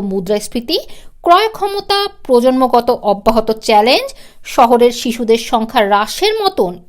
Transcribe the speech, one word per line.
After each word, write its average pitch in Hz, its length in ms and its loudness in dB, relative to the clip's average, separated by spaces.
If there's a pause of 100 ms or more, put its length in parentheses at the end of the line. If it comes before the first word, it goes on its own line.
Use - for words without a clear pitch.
মুদ্রাস্ফীতি, 208 680 -4 (440)
ক্রয় 370 280 4
ক্ষমতা, 403 500 -4 (240)
প্রজন্মগত 247 680 2 (140)
অব্যাহত 214 460 0 (120)
চ্যালেঞ্জ, 247 460 2 (380)
শহরের 240 480 4
শিশুদের 233 460 -2 (100)
সংখ্যা 226 340 0
হ্রাসের 208 520 0
মতন 381 360 -2 (180)